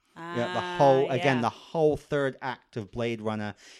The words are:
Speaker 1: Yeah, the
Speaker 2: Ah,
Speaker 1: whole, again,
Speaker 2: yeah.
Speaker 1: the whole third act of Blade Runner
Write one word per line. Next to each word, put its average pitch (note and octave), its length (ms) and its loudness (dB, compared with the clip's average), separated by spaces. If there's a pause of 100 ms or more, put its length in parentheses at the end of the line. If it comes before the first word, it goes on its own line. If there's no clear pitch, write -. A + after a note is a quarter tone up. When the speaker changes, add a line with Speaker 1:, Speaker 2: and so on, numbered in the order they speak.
(160)
Speaker 1:
Yeah, E3+ 380 -4
the F#3 60 -2
Speaker 2:
Ah, F3+ 180 -6
Speaker 1:
whole, C3+ 320 6
again, C3 280 2
Speaker 2:
yeah. A#2 40 -2
Speaker 1:
the A2+ 80 0
whole D3+ 480 0
third C#3 420 -2
act B2+ 380 -10
of G2 120 -8
Blade A#2 300 -4
Runner G#2+ 340 -4 (260)